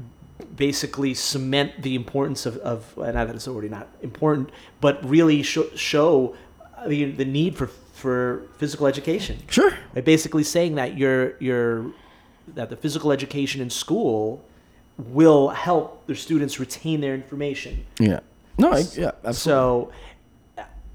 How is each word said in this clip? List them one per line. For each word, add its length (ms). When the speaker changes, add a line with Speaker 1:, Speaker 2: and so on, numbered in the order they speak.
Speaker 1:
basically 600
cement 680
the 140
importance 500
of, 120
of, 420
and 180
I, 60
it's 240
already 220
not 180
important, 480
but 300
really 320
sho-, 340
show 600
the, 260
the 140
need 320
for, 100
for 760
physical 280
education? 640
Speaker 2:
Sure. 260
Speaker 1:
By 60
basically 420
saying 320
that 220
your, 420
your, 520
that 200
the 60
physical 360
education 480
in 120
school 720
will 520
help 560
their 100
students 440
retain 420
their 140
information. 720
Speaker 2:
Yeah. 200
No, 140
I, 120
yeah, 160
absolutely. 100
Speaker 1:
So, 580
uh, 60